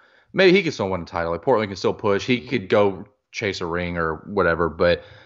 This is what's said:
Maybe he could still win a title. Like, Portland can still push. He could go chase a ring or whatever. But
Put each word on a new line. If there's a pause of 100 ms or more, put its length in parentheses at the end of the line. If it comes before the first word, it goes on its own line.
(320)
Maybe
he
could
still
win
a
title.
Like,
Portland
can
still
push.
He
could
go (280)
chase
a
ring
or
whatever.
But (220)